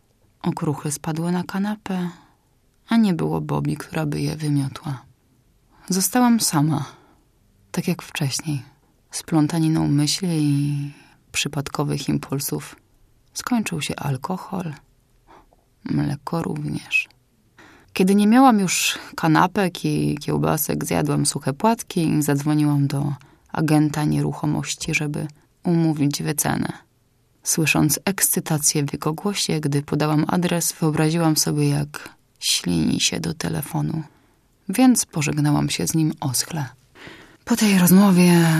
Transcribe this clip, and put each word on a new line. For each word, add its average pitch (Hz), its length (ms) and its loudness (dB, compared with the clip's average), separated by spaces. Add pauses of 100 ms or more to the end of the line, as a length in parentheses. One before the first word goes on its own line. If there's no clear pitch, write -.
(420)
Okruchy 156 500 -4
spadły 165 400 -4
na 180 120 -2
kanapę, 196 640 -4 (800)
a 226 80 2
nie 208 160 4
było 160 280 -2
Bobby, 147 340 -2
która 156 300 -6
by 151 160 -4
je 147 140 -4
wymiotła. 143 680 -4 (880)
Zostałam 233 500 2
sama, 147 460 0 (840)
tak - 160 -4
jak 175 140 -2
wcześniej, 139 640 -6 (480)
z - 120 -10
plątaniną 160 640 2
myśli 147 420 0
i 143 600 0 (400)
przypadkowych 143 760 -4
impulsów. 143 680 -4 (580)
Skończył 202 480 -4
się - 140 -6
alkohol, 175 800 -6 (1120)
mleko 147 580 -4
również. - 680 -4 (840)
Kiedy 196 220 2
nie 208 120 4
miałam 240 320 8
już - 400 0 (160)
kanapek 175 720 2
i 151 320 0
kiełbasek, 151 680 -2
zjadłam 147 400 0
suche 139 280 -4
płatki 202 560 0
i 151 140 2
zadzwoniłam 147 640 2
do 143 260 -2 (380)
agenta 151 520 2
nieruchomości, 151 880 -2
żeby 156 340 -4 (360)
umówić 160 600 2
wycenę. - 500 -2 (720)
Słysząc 156 600 2
ekscytację 156 800 -2
w 143 80 -6
jego - 200 -4
głosie, 175 460 -4
gdy 143 220 0
podałam 151 460 0
adres, 170 460 0
wyobraziłam 156 640 2
sobie, 151 320 0
jak 143 500 -4 (200)
ślini - 600 0
się - 200 -2
do 165 140 -4
telefonu. 156 720 -4 (640)
Więc 247 360 4
pożegnałam 147 640 0
się 170 180 -4
z - 80 -2
nim 156 240 2
oschle. 139 460 -4 (800)
Po 233 100 0
tej 202 240 4
rozmowie 180 680 6 (120)